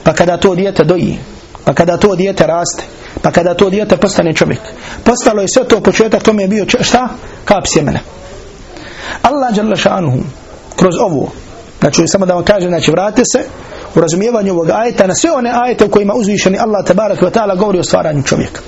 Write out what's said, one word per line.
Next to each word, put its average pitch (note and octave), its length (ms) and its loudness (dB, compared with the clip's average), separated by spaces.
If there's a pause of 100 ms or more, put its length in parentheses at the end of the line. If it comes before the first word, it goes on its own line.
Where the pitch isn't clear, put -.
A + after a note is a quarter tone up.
pa D#3+ 100 0
kada F3 240 0
to F#3 180 2
dijete F#3+ 280 0
doji, E3+ 340 0 (460)
pa D3 100 0
kada E3+ 240 0
to G3+ 180 2
dijete F#3+ 320 -2
raste, E3 360 -4 (380)
pa - 100 0
kada F3 220 2
to G3 160 2
dijete G#3 280 2
postane F3 360 0
čovjek. D3+ 260 0 (440)
Postalo A#3 380 2
je F#3+ 60 0
sve B3+ 200 2
to G#3+ 120 4
početak, G3+ 440 2
tome G#3+ 200 2
je F#3+ 40 0
bio G3+ 180 0
č-, - 180 0
šta? B3 240 0 (380)
Kap F#3 220 2
sjemena. D3+ 320 0 (1200)
Allah B3+ 320 0
dželle G#3 220 0
šanuhu F3 420 0 (580)
kroz F3+ 240 2
ovo, F3 320 -2 (480)
znači, D#3+ 280 2
samo G3 180 2
da F3+ 80 2
vam F3 100 0
kažem, F3+ 260 2
znači, D#3+ 220 0
vratite G3 320 2 (100)
se - 100 0 (520)
u E3 40 6
razumijevanju G3 540 0
ovog E3 160 0
ajeta G#3+ 380 2
na F#3 80 0
sve E4 160 0
one B3 220 0
ajete A#3+ 320 2
u G3+ 40 0
kojima G3+ 240 2
uzvišeni G3 460 0
Allah G#3 260 0
tabaraka F#3+ 400 2
wa F3 60 0
ta'ala G3+ 260 0
govori G3 220 0
o D#3+ 40 0
stvaranju D#3 400 0
čovjeka. D#3 440 -2